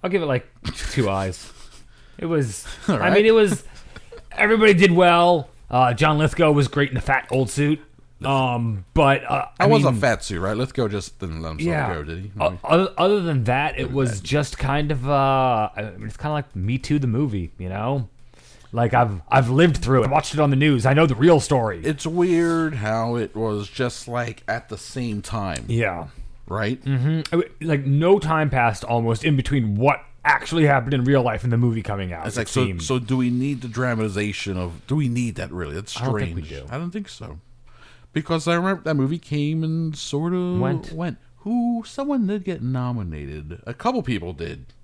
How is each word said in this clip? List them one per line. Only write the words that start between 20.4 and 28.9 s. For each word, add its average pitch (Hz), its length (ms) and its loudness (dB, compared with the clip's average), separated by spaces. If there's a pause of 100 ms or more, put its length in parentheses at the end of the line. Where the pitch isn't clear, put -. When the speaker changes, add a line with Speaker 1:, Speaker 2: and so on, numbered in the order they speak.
Speaker 1:
on 147 100 4
the 135 60 2
news. 135 280 4
I 131 100 4
know 160 120 6
the 135 80 2
real 151 240 6
story. 110 460 0
Speaker 2:
It's 147 220 -4
weird 165 680 2
how 113 400 -2
it 117 220 -4
was 104 320 -4
just, - 400 -6
like, 120 400 -6
at 113 200 -6
the 107 80 -10
same 110 460 -8
time. 90 460 -6
Speaker 1:
Yeah. 95 400 -2 (400)
Speaker 2:
Right? 110 360 -4
Speaker 1:
Mm-hmm. 139 360 0 (120)
I 170 40 0
w-, 170 140 0 (100)
like, 147 260 -2
no 160 320 4
time 156 320 0
passed 120 340 0
almost 113 400 0